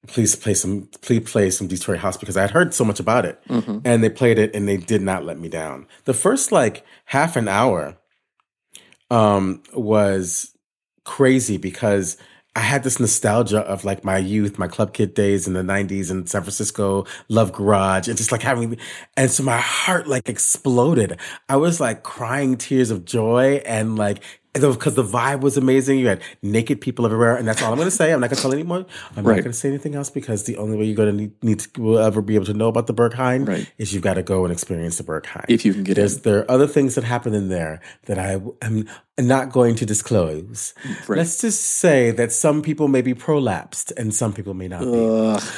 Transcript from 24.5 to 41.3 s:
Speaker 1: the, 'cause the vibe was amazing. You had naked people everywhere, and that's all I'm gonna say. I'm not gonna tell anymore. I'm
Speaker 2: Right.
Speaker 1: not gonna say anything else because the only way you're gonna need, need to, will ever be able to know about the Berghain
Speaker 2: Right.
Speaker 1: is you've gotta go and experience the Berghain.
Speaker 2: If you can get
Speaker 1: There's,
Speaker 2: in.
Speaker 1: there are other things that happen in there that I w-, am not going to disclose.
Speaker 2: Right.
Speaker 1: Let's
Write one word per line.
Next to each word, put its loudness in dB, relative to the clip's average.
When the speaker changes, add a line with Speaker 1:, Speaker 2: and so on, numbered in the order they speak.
Speaker 1:
the, 4
'cause -2
the 2
vibe -2
was 2
amazing. 4
You 2
had 0
naked 0
people -2
everywhere, 4
and -4
that's -2
all 0
I'm -2
gonna 0
say. 2
I'm 2
not 0
gonna -2
tell 0
anymore. -4
I'm -6
Speaker 2:
Right. 4
Speaker 1:
not 0
gonna -6
say -4
anything -4
else -6
because -6
the -6
only -4
way 0
you're -2
gonna 2
need, -4
need 0
to, -12
will 4
ever 2
be 0
able 4
to -2
know 0
about 0
the -2
Berghain 2
Speaker 2:
Right. -4
Speaker 1:
is -6
you've -4
gotta 0
go 0
and 0
experience -4
the -8
Berghain. -8
Speaker 2:
If 2
you 4
can -4
get 0
Speaker 1:
There's, 2
Speaker 2:
in. -12
Speaker 1:
there 4
are -4
other 6
things 2
that -2
happen -2
in -2
there -4
that -4
I -4
w-, -8
am -2
not 2
going 4
to -4
disclose. -2
Speaker 2:
Right. 0
Speaker 1:
Let's -2